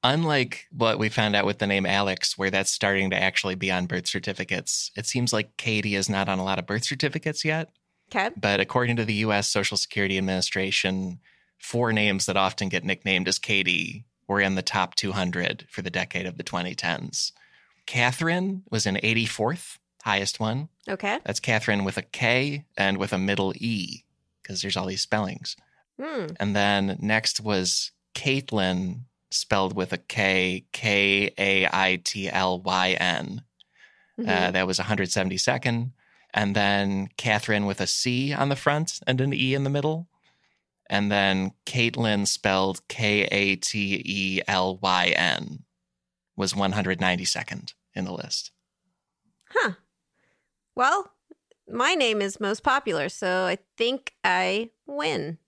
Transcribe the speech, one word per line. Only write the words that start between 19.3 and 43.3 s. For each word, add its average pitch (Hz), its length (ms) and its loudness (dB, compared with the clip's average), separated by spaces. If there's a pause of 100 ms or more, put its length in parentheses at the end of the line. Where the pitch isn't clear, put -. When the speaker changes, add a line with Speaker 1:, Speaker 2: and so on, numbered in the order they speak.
Speaker 1:
highest 98 360 0
one. 120 300 -2 (180)
Speaker 2:
Okay. 208 380 -4
Speaker 1:
That's - 140 -2
Catherine 107 440 2
with 95 140 -2
a 95 40 -4
K 131 640 0 (120)
and 98 200 2
with 98 160 -2
a 95 40 0
middle 95 400 0
E, 107 460 -6 (400)
'cause 92 180 -8
there's 95 160 -2
all 95 80 -2
these 95 160 -4
spellings. 101 540 -4 (440)
Speaker 2:
Hmm. 262 280 -6 (120)
Speaker 1:
And 101 160 0
then 101 460 2
next 107 400 0
was 95 500 0 (220)
Caitlyn, 101 880 0 (300)
spelled 95 440 0
with 90 180 -2
a 87 40 -4
K, 92 720 0
K 101 680 2
A 98 300 4
I 92 360 2
T 95 260 -4
L 92 320 0
Y 92 380 2
N. 90 440 -2 (760)
Uh, - 40 -4
Speaker 2:
Mm-hmm. 90 300 2
Speaker 1:
that 92 140 2
was 92 120 -2
a 92 40 -2
hundred 98 280 0
seventy-second. 117 800 0 (420)
And 101 220 2
then 101 520 2 (100)
Catherine 104 480 0
with 98 140 -2
a 95 80 0
C 131 460 -2
on 139 160 0
the 139 80 2
front 151 500 0
and 131 140 2
an 139 120 0
E 135 220 0
in 139 80 0
the 139 60 0
middle. 156 380 -2 (840)
And 101 220 2
then 98 400 2 (140)
Caitlyn, 113 600 2
spelled 95 600 2
K 104 380 2
A 98 320 2